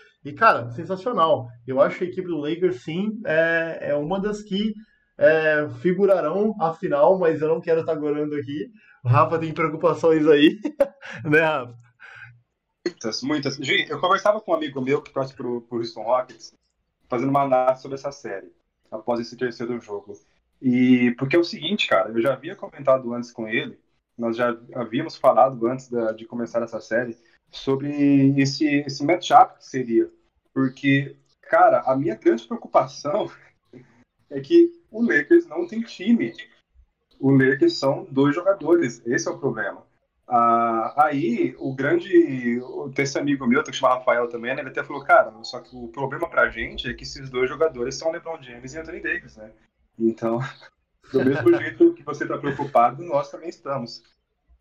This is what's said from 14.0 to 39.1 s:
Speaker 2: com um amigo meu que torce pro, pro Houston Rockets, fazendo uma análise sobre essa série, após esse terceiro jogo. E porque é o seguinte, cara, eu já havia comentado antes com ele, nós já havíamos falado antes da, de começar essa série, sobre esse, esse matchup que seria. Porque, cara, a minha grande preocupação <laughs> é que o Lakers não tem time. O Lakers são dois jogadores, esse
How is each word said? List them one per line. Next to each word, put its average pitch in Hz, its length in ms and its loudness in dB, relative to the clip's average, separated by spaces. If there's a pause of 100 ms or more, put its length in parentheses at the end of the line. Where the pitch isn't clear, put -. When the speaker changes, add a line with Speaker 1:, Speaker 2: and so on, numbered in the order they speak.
Speaker 2:
com 196 100 -6
um 165 40 2
amigo 143 260 -6
meu 139 200 -2
que - 120 -20
torce 135 220 -6
pro, 120 260 -6
pro 120 160 -10
Houston 113 240 -8
Rockets, 127 520 -4 (540)
fazendo 127 220 -2
uma 139 140 2
análise 131 380 2
sobre 139 140 -10
essa 143 160 -10
série, 95 400 -12 (380)
após 117 300 -4
esse 117 180 -10
terceiro 120 420 -6
jogo. 101 340 -12 (480)
E 123 560 4
porque 139 180 -2
é 175 40 6
o 170 40 2
seguinte, 170 440 -4
cara, 104 220 2
eu 113 120 -2
já - 120 0
havia 156 220 -10
comentado 135 580 -2
antes 120 180 -8
com 113 160 -10
ele, 120 320 -4 (380)
nós 117 180 -4
já 120 220 -2 (160)
havíamos 127 420 -6
falado 117 520 4
antes 135 220 -6
da, 117 220 -2
de 110 140 -12
começar 117 380 -6
essa 113 160 -10
série, 117 380 -4 (340)
sobre 139 880 2
esse, 139 260 0
esse 143 400 -2
matchup 135 520 4
que - 80 -20
seria. 113 440 0 (440)
Porque, 139 640 0 (260)
cara, 160 400 4
a 131 140 0
minha 143 200 -2
grande - 320 0
preocupação 175 800 -2 (440)
<laughs> - 560 -20
é 143 100 -8
que 170 320 6 (180)
o 220 120 -6
Lakers 170 460 4
não 175 200 -6
tem 220 140 -8
time. 220 520 -2 (840)
O 135 120 2
Lakers 135 460 4
são - 320 -2
dois 139 240 2
jogadores, 170 720 0
esse 135 220 -2